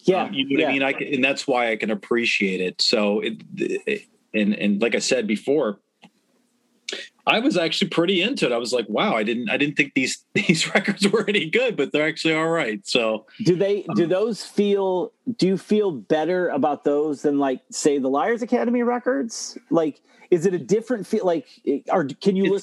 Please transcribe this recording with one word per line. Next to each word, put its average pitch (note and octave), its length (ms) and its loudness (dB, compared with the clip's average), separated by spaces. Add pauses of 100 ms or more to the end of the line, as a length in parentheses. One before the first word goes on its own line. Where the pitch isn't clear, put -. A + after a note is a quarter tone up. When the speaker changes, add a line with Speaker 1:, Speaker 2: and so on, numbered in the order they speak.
Speaker 1:
yeah, F#3 180 4
Speaker 2:
Um, - 100 -8
you C3+ 120 -2
know C#3 100 -4
what - 60 2
Speaker 1:
yeah. D3+ 80 2
Speaker 2:
I - 20 0
mean? C3+ 120 0
I C#3 100 0
can, C#3+ 200 -6
and B2+ 100 0
that's C#3 220 -2
why B2 240 2
I A2+ 60 0
can G#2+ 160 -2
appreciate G#2 680 0
it. F2+ 220 -4
So, G#2+ 380 2
it, A#2 240 -6 (120)
it, - 460 -4 (320)
and, G#2+ 220 0
and G2+ 260 0
like A#2 140 2
I - 40 2
said B2 280 0
before, A2 520 0 (1500)
I F3+ 120 -2
was B3+ 160 0
actually E3 340 -2
pretty E3+ 320 0
into G#3+ 260 -2
it. A#2+ 40 -2
I A#2 60 -2
was A#2+ 160 -6
like, A#2 160 -2
"Wow, D3 260 -2
I A2 80 0
didn't, A#2 260 -4
I B2+ 80 -2
didn't D3 200 -2
think - 160 -2
these, - 360 -4
<laughs> - 40 -16
these F#3+ 400 2
records G3+ 340 0
were G#3+ 200 2
any E3+ 220 0
good, G#3+ 280 0
but C#3 140 0
they're D3+ 160 2
actually D#3+ 260 -2
all D#3+ 160 0
right." B2+ 380 -2
So, A2 400 0 (180)
Speaker 1:
Do F3+ 100 6
they, G3 300 0 (100)
do D#3 80 4
Speaker 2:
um, D#3+ 60 0
Speaker 1:
those G3+ 340 -2
feel, G3 680 0 (240)
do F3 100 2
you F#3+ 100 2
feel G#3 340 0
better D#3 580 0
about C#3+ 340 0
those D3 380 0
than, C#3+ 160 2
like, C3+ 320 0
say, C#3+ 300 2
the C3 100 0
Liars F#3+ 320 0
Academy A#3+ 400 0
records? A#3+ 760 -2 (120)
Like, D#3 320 0 (300)
is F3 160 4
it F#3 60 0
a E3+ 60 0
different G3+ 460 0
feel? G#3 200 -2
Like, E3 220 0 (440)
are, F3 140 4
can F3+ 300 0
you F#3+ 100 4
Speaker 2:
It's F#3 60 4 (120)